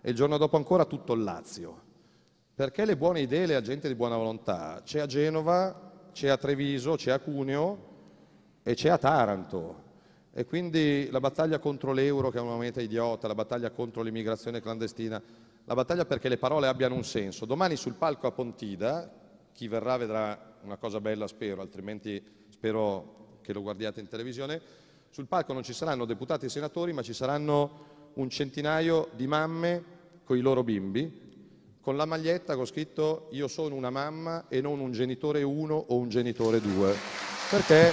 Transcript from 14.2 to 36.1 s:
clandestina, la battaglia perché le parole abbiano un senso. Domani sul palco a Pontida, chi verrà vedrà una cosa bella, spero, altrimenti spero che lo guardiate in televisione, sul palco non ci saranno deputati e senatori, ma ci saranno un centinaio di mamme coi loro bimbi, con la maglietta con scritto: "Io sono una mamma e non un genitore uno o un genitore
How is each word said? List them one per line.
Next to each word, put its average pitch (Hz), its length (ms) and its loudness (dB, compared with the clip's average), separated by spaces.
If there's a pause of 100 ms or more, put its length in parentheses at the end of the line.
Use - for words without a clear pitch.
clandestina, 113 640 -6 (460)
la 120 60 0
battaglia 160 300 2
perché 131 240 -2
le 123 80 2
parole 135 320 2
abbiano 127 260 2
un 123 100 -4
senso. 101 400 -6
Domani 156 300 0
sul 123 200 -6
palco 151 340 -2
a - 20 0
Pontida, 113 840 -6 (400)
chi - 140 -12
verrà 113 300 0
vedrà 107 680 -4
una 101 140 -12
cosa 107 240 -6
bella, 107 260 -2
spero, 98 340 -8
altrimenti 98 600 -10 (260)
spero 107 920 -4
che 107 100 -8
lo 101 100 -6
guardiate 104 360 -6
in 104 80 -14
televisione, 131 540 -8 (500)
sul 139 160 -12
palco 170 260 0
non 131 120 -4
ci 127 80 -10
saranno 135 320 -2
deputati 131 420 -4
e 120 40 -4
senatori, 160 420 -4
ma 139 100 -4
ci 113 100 -8
saranno 147 1000 0
un 131 160 -4
centinaio 156 840 0
di 127 100 -4
mamme 165 580 0 (380)
coi 127 180 2
loro 127 220 4
bimbi, 110 600 -2 (560)
con 139 160 -2
la 151 80 0
maglietta 160 500 -2
con 127 120 -2
scritto: 156 640 -2
"Io 135 180 -4
sono 151 260 -4
una 127 160 -4
mamma 160 580 -6
e 127 120 0
non 143 180 -2
un 131 140 -4
genitore 131 500 0
uno 151 320 0
o 139 220 0
un 123 120 2
genitore 117 520 2